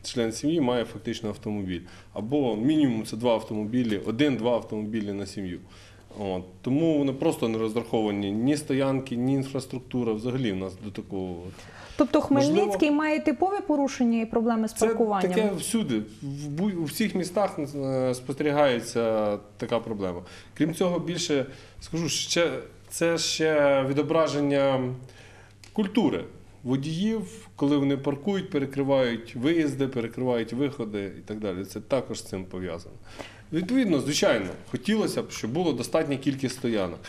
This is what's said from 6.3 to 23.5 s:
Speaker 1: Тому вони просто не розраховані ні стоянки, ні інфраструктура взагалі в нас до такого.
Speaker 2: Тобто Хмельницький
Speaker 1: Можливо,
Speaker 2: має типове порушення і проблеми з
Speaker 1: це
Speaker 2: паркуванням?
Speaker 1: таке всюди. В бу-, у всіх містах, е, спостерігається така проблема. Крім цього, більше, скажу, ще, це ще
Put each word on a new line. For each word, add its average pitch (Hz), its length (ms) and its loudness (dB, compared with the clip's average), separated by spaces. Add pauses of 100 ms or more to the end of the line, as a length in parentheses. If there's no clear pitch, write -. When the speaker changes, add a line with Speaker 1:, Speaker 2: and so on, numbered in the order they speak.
Speaker 1:
Тому 151 360 4
вони 139 160 2
просто 143 360 0
не 113 80 0
розраховані 110 760 0
ні 123 260 2
стоянки, 135 580 0
ні 127 180 2
інфраструктура 127 800 -2
взагалі 120 380 0
в 95 40 0
нас 92 180 -4 (120)
до 101 60 -8
такого. 95 440 -6 (640)
Speaker 2:
Тобто 294 240 4
Хмельницький 294 440 4
Speaker 1:
Можливо, 302 300 2
Speaker 2:
має 311 240 2
типове 349 420 0
порушення 262 600 2
і 226 40 0
проблеми 226 420 0
з - 60 -8
Speaker 1:
це 220 140 2
Speaker 2:
паркуванням? 208 460 2
Speaker 1:
таке 208 240 2
всюди. 139 440 0 (200)
В 143 260 -8
бу-, 170 240 0 (100)
у - 20 0
всіх 180 320 -2
містах, 185 440 0
е, 135 560 0
спостерігається 123 1200 2 (200)
така 117 220 0
проблема. 101 420 -4 (360)
Крім 160 160 2
цього, 175 260 2
більше, 151 460 0 (360)
скажу, 160 280 -4
ще, 170 420 0 (380)
це 170 280 2
ще 147 720 4